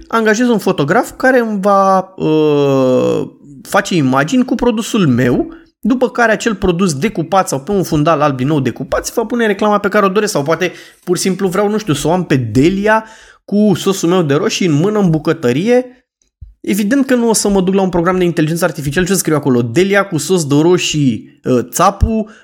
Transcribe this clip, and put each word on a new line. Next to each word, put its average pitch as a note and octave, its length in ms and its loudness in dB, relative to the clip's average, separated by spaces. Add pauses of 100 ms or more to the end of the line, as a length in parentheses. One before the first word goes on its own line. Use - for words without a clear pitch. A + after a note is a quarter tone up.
angajez A3+ 400 0
un A#3 100 2
fotograf F#3+ 600 -2
care C4 220 2
îmi G#3+ 220 -2
va, F#3+ 380 4 (160)
uh, C#3 1200 2 (260)
face G3+ 340 -2
imagini D3 500 2
cu B3+ 100 -2
produsul A#3 520 0
meu, B2+ 460 0 (260)
după B3 300 0
care A3+ 220 0
acel G#3+ 240 -2
produs F3+ 380 0
decupat F3+ 540 -2
sau C3+ 140 -6
pe G3+ 100 -8
un G3 120 0
fundal D#3 380 0
alb, D3 160 0
din B2+ 100 -2
nou D3+ 120 0
decupat, - 460 -4
se - 100 -10
va A3+ 100 -2
pune A#3 200 -2
reclama G#3 340 0
pe G3+ 100 -2
care G3+ 160 2
o F#3+ 40 0
doresc. G#3 220 0
Sau C#3+ 120 -2
poate, E3 280 -2 (320)
pur F3+ 120 -2
și - 60 -4
simplu, F#3+ 260 -2
vreau, G3+ 220 0
nu G#3+ 80 -2
știu, G#3 160 -4
să C#3+ 140 -2
o D#3 40 2
am F3+ 140 0
pe D#3+ 100 0
Delia F#3+ 720 0 (400)
cu G#3 280 2
sosul F#3+ 360 -2
meu F3+ 140 2
de C#3 100 0
roșii G3 340 0
în D#3 60 2
mână, G#3 260 2
în F#3+ 100 2
bucătărie. D#3+ 840 0 (680)
Evident G#3+ 440 0
că B3+ 100 0
nu A#3 140 0
o A3 40 2
să G#3+ 160 0
mă G3 120 2
duc F#3+ 120 0
la F#3+ 80 2
un F#3+ 80 0
program F3+ 280 0
de F#3 60 0
inteligență E3+ 420 0
artificială D3 400 -4
și F3+ 60 -4
să F#3 60 2
scriu D#3 180 0
acolo: B2+ 260 2
"Delia G3 460 0
cu E3 100 -4
sos E3 300 -2
de C#3+ 80 2
roșii, D#3 880 0
uh, B2+ 260 0
țapu, G#3+ 600 0 (140)